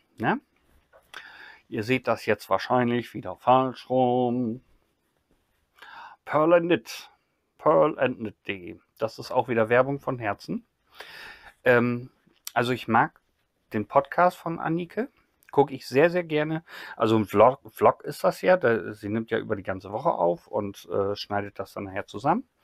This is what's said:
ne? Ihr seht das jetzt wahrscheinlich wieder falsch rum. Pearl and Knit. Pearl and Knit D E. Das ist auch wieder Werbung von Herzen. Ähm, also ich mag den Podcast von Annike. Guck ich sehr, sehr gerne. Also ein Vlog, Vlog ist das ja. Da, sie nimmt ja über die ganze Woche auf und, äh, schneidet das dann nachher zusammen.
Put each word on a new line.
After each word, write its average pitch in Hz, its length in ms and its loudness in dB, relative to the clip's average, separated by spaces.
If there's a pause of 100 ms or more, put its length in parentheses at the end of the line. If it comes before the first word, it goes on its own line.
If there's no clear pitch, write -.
(180)
ne? 160 220 0 (1300)
Ihr 117 140 -4
seht 127 240 0
das 113 200 -2
jetzt - 240 0
wahrscheinlich 120 640 0
wieder 92 220 -10
falsch 127 520 2
rum. 123 720 0 (1600)
Pearl 156 280 2
and 170 140 6
Knit. - 440 -4 (480)
Pearl 156 400 4
and 127 200 -2
Knit 107 180 -8 (100)
D 90 240 -8
E. - 100 -16 (180)
Das - 200 -6
ist 135 120 -12
auch 127 180 0
wieder 113 200 0
Werbung 131 300 2
von 135 200 -6
Herzen. 113 480 -6 (1000)
Ähm, 120 460 2 (440)
also 120 180 2
ich - 160 -6
mag 120 320 2 (520)
den 107 160 -4
Podcast - 480 2
von 165 220 -8
Annike. 175 500 -4 (420)
Guck 139 200 4
ich 131 160 -12
sehr, 143 240 4
sehr 175 140 -2
gerne. 156 400 -4 (320)
Also 113 200 2
ein 107 100 2
Vlog, 113 340 6 (120)
Vlog - 320 2
ist - 200 -6
das 180 180 0
ja. 185 140 4
Da, 113 360 0
sie 104 160 -10
nimmt 110 220 -6
ja 113 80 0
über 110 180 -6
die 95 60 -8
ganze 95 300 -8
Woche 131 200 -2
auf - 340 -2
und, 104 440 -8
äh, 101 260 -2
schneidet 101 420 -8
das 98 140 -10
dann 101 120 -10
nachher 95 220 -8
zusammen. 147 420 -4 (160)